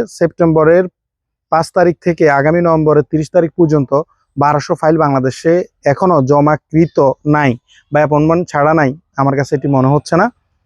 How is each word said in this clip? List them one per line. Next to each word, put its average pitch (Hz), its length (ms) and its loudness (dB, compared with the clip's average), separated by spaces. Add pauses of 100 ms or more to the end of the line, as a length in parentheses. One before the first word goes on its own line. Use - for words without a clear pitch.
সেপ্টেম্বরের 165 760 0 (680)
পাঁচ 160 220 -2
তারিখ 175 300 0
থেকে 165 280 0
আগামী 147 320 0
নভেম্বরের 151 420 0
তিরিশ 156 260 -6
তারিখ 170 280 0
পর্যন্ত 147 440 0 (360)
বারোশো 147 380 -2
ফাইল 160 220 0
বাংলাদেশে 147 640 -2 (220)
এখনো 156 360 0
জমাকৃত 147 760 0 (280)
নাই 147 260 0 (400)
বা 143 80 0
অ্যাপয়েন্টমেন্ট 151 500 0
ছাড়া 151 240 0
নাই, 151 240 -2 (180)
আমার 139 200 0
কাছে 139 200 -4
এটি 147 120 -6
মনে 131 200 0
হচ্ছে 147 280 -2
না। 208 160 -2 (340)